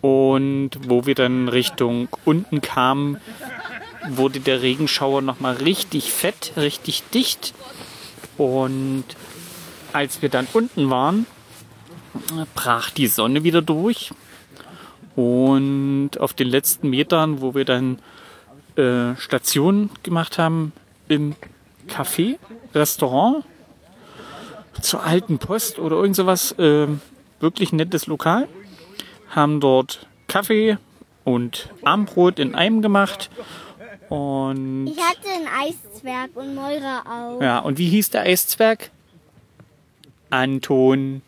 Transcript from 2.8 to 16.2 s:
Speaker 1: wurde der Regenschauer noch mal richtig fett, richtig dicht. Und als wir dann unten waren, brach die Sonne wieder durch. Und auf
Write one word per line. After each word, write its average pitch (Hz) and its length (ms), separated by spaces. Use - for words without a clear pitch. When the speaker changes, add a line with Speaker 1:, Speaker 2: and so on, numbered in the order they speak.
Speaker 1:
wurde 135 320
der 131 220
Regenschauer 139 600
noch 135 180
mal 127 160
richtig 151 580
fett, - 420
richtig - 480
dicht. - 400
Und 135 680
als 143 300
wir 143 80
dann 131 240
unten 226 360
waren, 156 360
brach 117 340
die 135 180
Sonne 123 360
wieder 170 180
durch. 165 500
Und 139 1040
auf 135 140